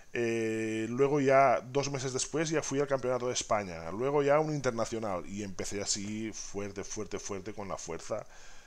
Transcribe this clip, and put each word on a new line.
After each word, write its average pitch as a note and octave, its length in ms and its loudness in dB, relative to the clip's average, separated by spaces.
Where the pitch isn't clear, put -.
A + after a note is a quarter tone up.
Eh, A2 760 0
luego C#3 320 4
ya, C3+ 400 8
dos C#3 300 -2
meses C3+ 220 -4
después, D3+ 360 0
ya D#3 140 2
fui C#3 160 0
al C#3+ 80 2
Campeonato B2+ 400 0
de B2 60 0
España. F2+ 580 -2
Luego C#3 320 2
ya C#3 160 6
un D#3 140 2
internacional. A2+ 720 -2
Y G2+ 160 -6
empecé G2 380 -6
así G#2+ 520 -4
fuerte, G2 500 -8
fuerte, G2 360 -8
fuerte G2 340 -8
con G2+ 160 -10
la D#2 80 -4
fuerza, E2+ 480 -8